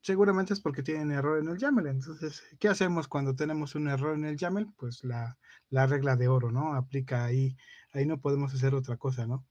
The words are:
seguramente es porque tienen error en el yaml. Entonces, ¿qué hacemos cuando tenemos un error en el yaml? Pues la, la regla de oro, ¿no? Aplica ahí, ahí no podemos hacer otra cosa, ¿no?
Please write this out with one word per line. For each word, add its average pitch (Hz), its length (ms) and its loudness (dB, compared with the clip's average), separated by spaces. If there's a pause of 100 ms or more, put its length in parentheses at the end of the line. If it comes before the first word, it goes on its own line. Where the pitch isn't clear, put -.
seguramente 190 500 4
es 196 80 -2
porque 139 240 -4
tienen 156 260 -2
error 147 300 0
en 156 80 -2
el 175 100 -6
yaml. 240 300 2
Entonces, 147 560 -6 (160)
¿qué 208 80 4
hacemos 175 400 2
cuando 139 260 0
tenemos 151 400 -2
un 151 140 -2
error 143 260 -2
en 151 120 -4
el 151 100 -4
yaml? 190 400 -2
Pues 120 260 -10
la, 120 340 -6 (320)
la 135 200 4
regla 139 260 2
de 123 140 4
oro, 123 240 4
¿no? 147 220 0
Aplica 131 500 -2
ahí, 131 320 0 (340)
ahí 139 160 0
no 151 140 -2
podemos 139 340 0
hacer 135 220 2
otra 131 200 -4
cosa, 123 300 -4
¿no? 131 240 -4